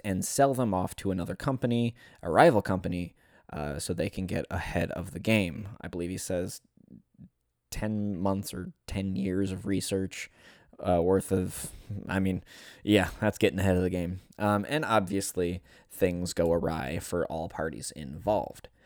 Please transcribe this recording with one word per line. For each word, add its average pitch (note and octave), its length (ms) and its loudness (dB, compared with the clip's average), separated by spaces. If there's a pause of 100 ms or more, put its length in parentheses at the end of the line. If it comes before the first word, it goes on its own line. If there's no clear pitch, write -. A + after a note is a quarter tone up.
and F#2+ 180 0
sell C#3 300 2
them A#2+ 200 0
off F2+ 220 0
to F#2+ 160 -4
another - 240 -2
company, A#2+ 580 0 (300)
a F2+ 80 -4
rival A#2+ 300 8
company, F2+ 520 -2 (380)
uh, D2 280 -4
so - 140 -4
they D#2+ 160 -2
can F#2+ 160 -6
get E2+ 240 -2
ahead - 420 -2
of F2 200 -8
the - 80 -8
game. G#2 480 0 (140)
I F2+ 60 -8
believe F2 220 -4
he F#2 80 -6
says F#2 440 -4 (1120)
ten G#2 480 -2
months G2 340 0
or F2+ 180 -10 (160)
ten G2 280 -2
years F#2+ 360 0
of F#2 140 -8
research, F#2+ 640 -2 (500)
uh, F2 220 4
worth F#2 300 4
of, F#2 380 -2 (380)
I F#2+ 120 0
mean, F#2+ 240 0 (400)
yeah, G2+ 260 6 (100)
that's G#2+ 180 2
getting G2 220 4
ahead F#2 180 6
of F#2 60 2
the F2+ 60 2
game. F2+ 300 -2 (180)
Um, G#2 300 2
and D3+ 180 -2
obviously, F#2+ 760 0 (300)
things F2 420 0
go E2+ 180 2
awry D#2+ 480 0
for - 280 -2
all D#2+ 220 -6
parties D#2 460 -6
involved. D#2+ 720 -4 (160)